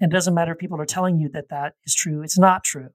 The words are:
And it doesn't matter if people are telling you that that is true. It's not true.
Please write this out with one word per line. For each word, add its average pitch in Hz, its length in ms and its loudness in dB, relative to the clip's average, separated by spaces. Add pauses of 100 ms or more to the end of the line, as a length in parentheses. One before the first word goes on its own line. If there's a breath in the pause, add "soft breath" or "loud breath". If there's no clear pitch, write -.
And 165 100 2
it 170 40 -2
doesn't 180 200 2
matter 170 180 0
if 165 60 -10
people 170 220 -8
are 151 60 -6
telling 185 340 0
you 147 140 -2
that 147 160 -10
that 147 240 -8 (100)
is - 100 -4
true. 151 280 -4
It's 156 160 -2
not 185 260 6
true. 135 300 -6